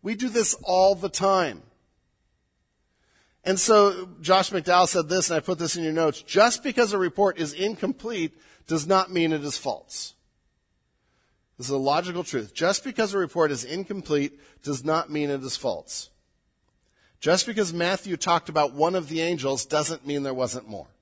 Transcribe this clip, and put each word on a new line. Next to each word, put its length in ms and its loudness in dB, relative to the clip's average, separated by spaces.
We 140 -4
do 140 -4
this 340 4
all 320 6
the 140 -6
time. 540 0
And 160 0
so 500 6
Josh 300 2
McDowell 360 4
said 220 2
this, 200 2
and 80 0
I 40 2
put 180 -4
this 160 -2
in 80 -6
your 100 -2
notes, 300 0
"Just 400 4
because 300 0
a 60 -2
report 380 0
is 160 -4
incomplete 880 -6
does 180 -2
not 240 2
mean 220 0
it 100 -2
is 160 -4
false." 560 -8
This 100 -10
is 60 -4
a 60 0
logical 440 0
truth. 320 -6
Just 300 0
because 280 -2
a 60 -2
report 320 0
is 140 -4
incomplete 760 -4
does 220 -6
not 260 0
mean 200 -4
it 120 -4
is 140 -8
false. 540 -6
Just 260 2
because 280 -2
Matthew 440 -2
talked 320 -2
about 260 0
one 200 0
of 140 -4
the 120 -6
angels 460 -2
doesn't 400 -2
mean 160 -4
there 100 -6
wasn't 360 -4
more. 200 -14